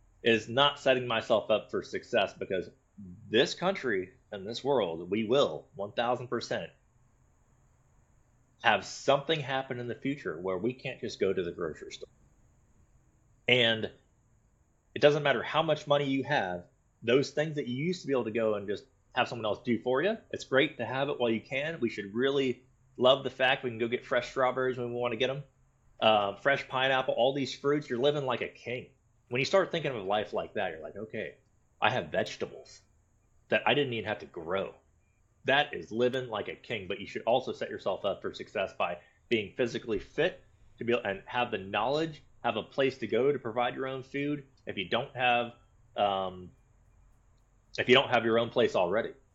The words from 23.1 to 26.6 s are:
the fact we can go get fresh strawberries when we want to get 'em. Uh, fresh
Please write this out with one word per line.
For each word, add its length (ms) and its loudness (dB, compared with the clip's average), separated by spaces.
the 60 -2
fact 340 0
we 60 -2
can 80 -8
go 100 0
get 180 -4
fresh 260 -2
strawberries 460 0
when 120 -6
we 100 -6
want 120 0
to 60 -6
get 120 0
'em. 140 -6
Uh, 360 4
fresh 320 0